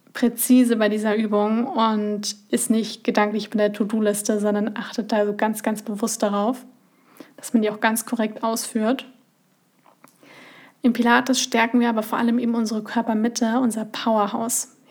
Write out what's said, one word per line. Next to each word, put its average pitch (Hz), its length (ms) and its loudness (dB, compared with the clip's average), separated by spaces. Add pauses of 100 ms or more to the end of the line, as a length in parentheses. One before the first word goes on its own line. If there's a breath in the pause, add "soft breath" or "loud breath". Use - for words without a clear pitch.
(140)
präzise 233 640 4
bei 214 120 4
dieser 214 260 0
Übung 214 520 2
und 208 680 -2 (140)
ist - 220 0
nicht 220 320 -2
gedanklich 208 480 0
bei 214 80 -2
der 208 140 2
To-Do-Liste, 208 640 0
sondern 208 360 0
achtet - 360 -8
da 208 160 2
so 208 80 -4
ganz, 214 260 -2
ganz 214 220 -4
bewusst 226 400 -4
darauf, 208 420 -2 (680 loud breath)
dass - 180 -10
man 220 80 4
die 214 80 0
auch 208 100 -6
ganz 226 280 0
korrekt 214 360 -4
ausführt. 226 600 -2 (1800 loud breath)
Im 240 120 4
Pilates 240 460 2
stärken 233 400 2
wir 240 100 2
aber 220 120 0
vor 220 160 -4
allem 233 220 2
eben 233 160 0
unsere 220 280 -2
Körpermitte, 233 760 -2
unser 220 260 0
Powerhouse. 226 920 -2 (160)